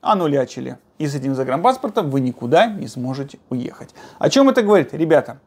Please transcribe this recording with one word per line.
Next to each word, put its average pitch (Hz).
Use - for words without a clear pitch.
а -
нулячили. 135
И 151
с 143
этим 135
загранпаспортом 175
вы 135
никуда 127
не 202
сможете 135
уехать. -
О -
чем 277
это 254
говорит, 202
ребята? 156